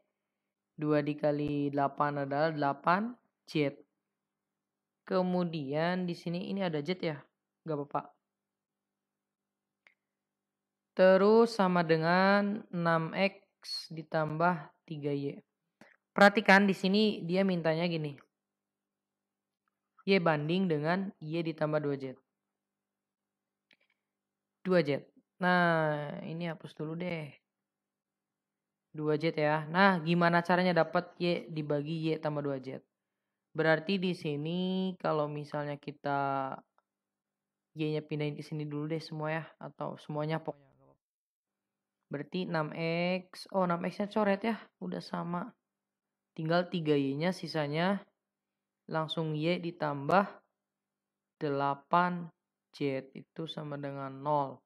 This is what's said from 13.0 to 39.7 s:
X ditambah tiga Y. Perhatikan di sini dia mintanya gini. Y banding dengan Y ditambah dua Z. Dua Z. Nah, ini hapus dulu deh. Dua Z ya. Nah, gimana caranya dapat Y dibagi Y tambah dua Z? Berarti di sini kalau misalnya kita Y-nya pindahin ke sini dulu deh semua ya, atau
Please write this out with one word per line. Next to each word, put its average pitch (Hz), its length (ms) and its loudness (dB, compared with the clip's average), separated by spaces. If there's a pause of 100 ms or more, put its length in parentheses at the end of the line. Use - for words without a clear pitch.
X - 800 -6
ditambah 156 800 -2 (160)
tiga 147 240 -6
Y. 143 240 -6 (800)
Perhatikan 202 480 8
di 196 80 4
sini 202 560 2
dia 185 160 2
mintanya 165 400 0
gini. 156 320 -4 (1900)
Y 196 160 6
banding 165 480 2
dengan 170 480 -2
Y 160 160 -8 (160)
ditambah 151 320 -2
dua 143 160 -2
Z. 131 160 -10 (2500)
Dua 180 160 4
Z. 143 240 0 (320)
Nah, 160 880 2
ini 165 240 -6
hapus 156 240 -12
dulu - 240 -8
deh. 170 320 -6 (1600)
Dua 151 320 -2
Z 160 160 -2
ya. 151 320 0
Nah, 185 320 4
gimana 170 400 4
caranya 180 320 2
dapat 165 480 0
Y 175 320 -2
dibagi 156 560 -4
Y 156 160 0
tambah 151 160 -4
dua 139 160 -4
Z? 131 240 -10 (720)
Berarti 160 480 2
di 180 160 0
sini 180 800 -4
kalau 156 320 0
misalnya 147 480 -6
kita 139 800 -4 (1200)
Y-nya 151 240 -2
pindahin 151 320 -4
ke 147 80 -10
sini 151 240 -8
dulu 147 240 -6
deh 160 160 -4
semua 156 240 -8
ya, 160 160 -4 (160)
atau 151 400 -10